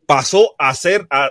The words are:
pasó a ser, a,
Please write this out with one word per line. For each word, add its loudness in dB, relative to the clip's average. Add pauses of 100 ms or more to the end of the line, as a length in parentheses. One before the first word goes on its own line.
pasó 2
a 0
ser, -2
a, 0